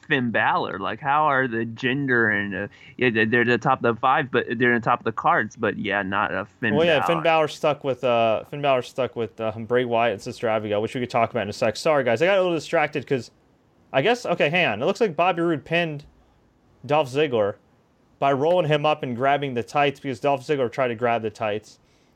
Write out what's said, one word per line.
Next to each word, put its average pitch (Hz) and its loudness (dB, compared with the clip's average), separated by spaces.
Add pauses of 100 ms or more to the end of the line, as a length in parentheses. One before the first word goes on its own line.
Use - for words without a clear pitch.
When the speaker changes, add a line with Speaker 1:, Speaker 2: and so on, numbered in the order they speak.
Speaker 1:
Finn 127 0
Balor. 117 0
Like, 95 -6
how 147 0
are 135 2
the 113 -4
gender 123 0
and, 101 0
uh, 101 -6 (300)
yeah, 127 2
they're, 110 2
they're 120 2
the 120 4
top 127 0
of 117 2
the 110 -8
five, 131 0
but 123 0 (120)
they're 120 4
in 117 0
the 113 -6
top 120 2
of - -18
the 117 -2
cards, 139 -2
but 107 -2
yeah, 101 -2
not, 98 -2
uh, 95 -4 (160)
Finn 117 0
Speaker 2:
Well, 156 2
yeah, 160 4
Speaker 1:
Balor. - 0
Speaker 2:
Finn 170 0
Balor 160 2
stuck 147 -2
with, 131 -2
uh, 117 2
Finn 143 -12
Balor 135 2
stuck - -6
with, 113 -6
um, 110 -4
Bray 123 2
Wyatt 117 2
and 98 -8
Sister 120 -6
Abigail, 107 0
which 113 -4
we 131 -6
could 120 -4
talk 117 2
about 113 -4
in 98 -4
a 107 -6
sec. 110 -2
Sorry, 147 0
guys, 117 2
I 165 4
got 196 2
a 185 4
little 175 0
distracted 151 -2
'cause 135 -4 (600)
I 135 2
guess, 233 0
okay, 165 2
hang 170 2
on. 110 -2
It - 0
looks 190 0
like 208 0
Bobby 175 0
Roode 165 -2
pinned 165 -2 (800)
Dolph 143 2
Ziggler 120 0 (640)
by 139 2
rolling 165 2
him 147 2
up 151 0
and 127 -4
grabbing 139 0
the 120 -2
tights 143 0
because 135 -8
Dolph 139 0
Ziggler 135 0
tried 131 0
to 120 -4
grab 117 0
the 110 -4
tights. 107 -6 (380)